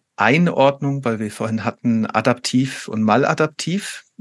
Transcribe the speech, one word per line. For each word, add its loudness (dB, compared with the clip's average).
Einordnung, 2
weil -2
wir -6
vorhin -4
hatten, 0
adaptiv 0
und -2
maladaptiv, 0